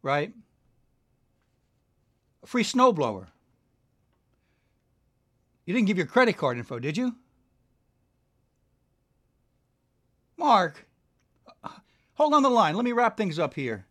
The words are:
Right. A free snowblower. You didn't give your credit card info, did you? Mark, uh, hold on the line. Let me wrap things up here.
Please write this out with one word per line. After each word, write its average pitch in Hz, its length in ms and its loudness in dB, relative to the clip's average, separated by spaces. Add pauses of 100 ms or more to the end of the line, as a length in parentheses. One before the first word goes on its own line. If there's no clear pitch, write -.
Right. 147 300 -2 (2000)
A - 40 -20
free 240 180 0
snowblower. 147 640 0 (2500)
You 175 80 -4
didn't 233 120 2
give 185 120 0
your 165 80 -2
credit 240 300 2
card 123 220 -2
info, 120 220 -10
did 147 160 -6
you? 247 180 -4 (3250)
Mark, 220 480 0 (760)
uh, - 60 -14 (460)
hold 294 200 2
on 285 80 6
the 262 80 2
line. 190 240 2
Let 233 100 -4
me 240 80 -2
wrap 240 240 0
things 175 220 -4
up 151 160 -4
here. 113 360 -8